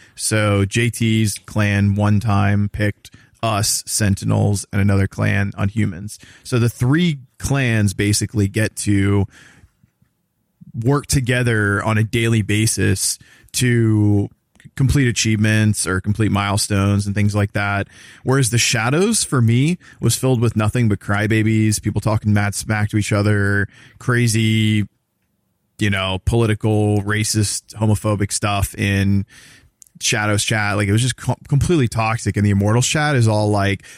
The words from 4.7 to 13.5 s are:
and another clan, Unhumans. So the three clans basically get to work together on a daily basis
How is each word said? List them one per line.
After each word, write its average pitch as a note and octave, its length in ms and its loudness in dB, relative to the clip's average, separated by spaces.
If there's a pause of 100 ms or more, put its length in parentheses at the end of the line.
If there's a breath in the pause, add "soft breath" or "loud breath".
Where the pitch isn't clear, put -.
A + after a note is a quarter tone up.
and G#2 80 0
another G2 260 2
clan, G2+ 460 -2
Unhumans. G#2 680 -4 (260 loud breath)
So B2 140 -2
the A#2 100 2
three D3 520 0 (180)
clans A#2 560 0
basically G#2 520 0
get G#2+ 300 -4
to G2+ 500 0 (1600 loud breath)
work C#3 220 0
together A#2+ 760 0
on G#2+ 160 0
a A2 60 2
daily A2+ 380 0
basis G2+ 760 -2 (340 loud breath)